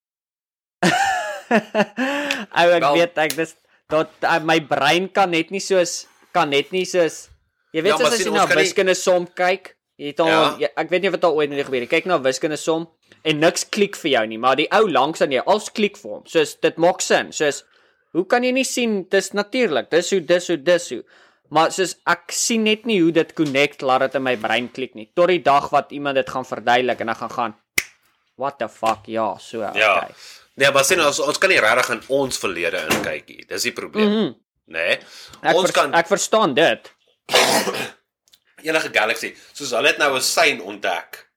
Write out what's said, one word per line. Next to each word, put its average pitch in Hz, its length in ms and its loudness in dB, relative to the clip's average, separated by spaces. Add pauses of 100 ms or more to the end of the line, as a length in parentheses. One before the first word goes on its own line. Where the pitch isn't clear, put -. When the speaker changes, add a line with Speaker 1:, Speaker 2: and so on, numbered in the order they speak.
(800)
Speaker 1:
<laughs> - 0 - (680)
ou, 240 1200 -2
ek 170 100 2
Speaker 2:
Wel 147 120 2
Speaker 1:
weet, 170 240 0
ek, 151 180 -2
dis, 160 200 -6 (340)
dat, 156 200 0 (140)
uh, 160 160 2
my 165 220 2
brein 151 500 0
kan 190 200 2
net 165 200 -2
nie 196 80 -6
soos, 180 460 0 (280)
kan 160 160 2
net 143 220 0
nie 185 140 -2
soos, 175 440 0 (440)
jy 160 80 -2
weet, 190 120 4
Speaker 2:
Ja, - 40 2
maar - 140 2
Speaker 1:
soos - 20 2
as 233 100 2
Speaker 2:
sien, 185 40 -2
Speaker 1:
jy 214 40 -2
Speaker 2:
ons 208 100 2
Speaker 1:
na 170 60 4
Speaker 2:
kan 170 100 2
nie 170 60 4
Speaker 1:
wiskunde 185 320 2
som 180 320 0
kyk, 185 480 -4 (220)
jy 143 100 -10
het 143 120 -4
al, 165 80 2
Speaker 2:
Ja. 156 320 2
Speaker 1:
jy, 143 180 -2
ek 160 120 -4
weet 180 120 0
nie 196 80 0
of 170 40 0
dit 175 100 -2
al 165 120 2
ooit 151 140 0
met 143 100 -8
jou 139 60 -4
gebeur 131 160 -4
het, 117 80 -8
kyk 165 160 0
na 180 140 0
wiskunde 151 380 -2
som, 165 300 -2 (360)
en 156 160 0
niks 170 260 2
klik - 300 -2
vir 156 160 -4
jou 117 160 2
nie, 110 100 -10
maar 131 180 2
die 151 160 0
ou 151 180 4
langs 139 320 0
aan 160 100 2
jou, 123 140 0
alles 208 240 0
klik - 280 -4
vir 107 140 -14
hom, 85 140 -12
soos, 151 300 0
dit 160 220 -2
maak 175 240 2
sin, 120 300 0
soos, - 320 -2 (500)
hoe 180 120 0
kan 240 180 2
jy 254 80 0
nie 262 140 0
sien, 220 440 -2
dis 190 220 0
natuurlik, 202 580 -2
dis 175 220 2
hoe, 196 80 2
dis 175 280 0
hoe, 170 100 0
dis 165 320 0
hoe, 120 140 -10 (480)
maar 156 200 2
soos, 185 240 -4 (120)
ek - 240 -2
sien 226 320 0
net 214 220 0
nie 220 160 2
hoe 165 100 4
dit 160 240 0
connect, 147 460 0
laat 127 260 2
dit 131 80 -6
in 135 80 -2
my 127 140 0
brein 117 340 -2
klik 131 240 -10
nie, 110 180 -18
tot 175 140 4
die 180 160 0
dag 139 260 2
wat 139 220 0
iemand 143 240 -6
dit 131 140 0
gaan 131 160 -6
verduidelik, 120 560 0
en 110 60 -6
dan 113 80 -4
gaan 117 140 -10
gaan, 113 260 -6 (840)
"What 135 220 -8
the 110 100 -6
fuck, 110 380 -4
ja, 110 300 -4
so, - 220 -12
Speaker 2:
Ja. 101 380 0
Speaker 1:
okay." 78 140 -4 (440)
Speaker 2:
Nee, 139 160 2
maar 139 120 2
sien, 180 180 2
ons, 147 180 0
ons 143 180 -2
kan 190 120 2
nie 165 100 2
regtig 120 320 2
in 113 180 -6
ons 135 280 0
verlede 85 400 -4 (120)
inkyk - 400 -4
nie, - 180 -20
dis - 160 -6
die 120 80 -4
probleem, 202 380 -2
Speaker 1:
Mhm. 208 260 -2 (340)
Speaker 2:
nê? 85 300 -2 (440)
Speaker 1:
Ek 160 120 2
Speaker 2:
Ons 175 160 2
Speaker 1:
vers-, - 20 -
Speaker 2:
kan 151 220 0
Speaker 1:
ek 170 120 2
verstaan 196 460 0
dit. 127 380 0 (380)
Speaker 2:
<coughs> - 420 2 (920)
Enige 156 300 -2
galaxy, 110 380 -2 (220)
soos 139 180 -10
hulle 120 160 2
het 160 100 2
nou 143 180 2
'n 123 60 -2
sein 147 400 2
ontdek, 98 640 -8 (120)